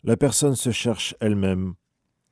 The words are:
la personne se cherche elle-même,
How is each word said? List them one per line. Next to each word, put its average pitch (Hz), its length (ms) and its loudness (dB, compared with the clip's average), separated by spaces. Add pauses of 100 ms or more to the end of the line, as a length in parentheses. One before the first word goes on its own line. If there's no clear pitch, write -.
la 113 140 2
personne 139 380 2
se 120 160 -2
cherche - 480 -4
elle-même, 95 560 0 (560)